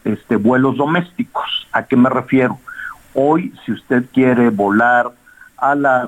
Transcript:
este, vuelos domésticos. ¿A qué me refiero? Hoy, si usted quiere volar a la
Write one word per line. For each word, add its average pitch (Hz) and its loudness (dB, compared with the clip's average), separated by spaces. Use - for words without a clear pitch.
este, 110 -2
vuelos 127 2
domésticos. - -4
¿A 117 -2
qué - -2
me 127 4
refiero? 127 0
Hoy, 156 0
si 117 -6
usted 123 -2
quiere 123 2
volar 113 2
a 139 0
la 131 0